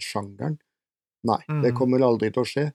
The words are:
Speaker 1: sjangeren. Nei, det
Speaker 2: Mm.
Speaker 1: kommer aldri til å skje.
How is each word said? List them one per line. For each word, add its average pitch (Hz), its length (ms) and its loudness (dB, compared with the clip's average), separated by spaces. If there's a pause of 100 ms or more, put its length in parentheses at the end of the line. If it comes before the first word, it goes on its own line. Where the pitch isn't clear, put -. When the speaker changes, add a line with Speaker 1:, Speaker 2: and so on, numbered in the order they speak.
Speaker 1:
sjangeren. 104 540 -6 (680)
Nei, 117 140 2 (100)
det 147 240 2
Speaker 2:
Mm. 120 60 -2
Speaker 1:
kommer 127 260 2
aldri 110 260 2
til 127 120 -2
å - 20 0
skje. 147 300 -2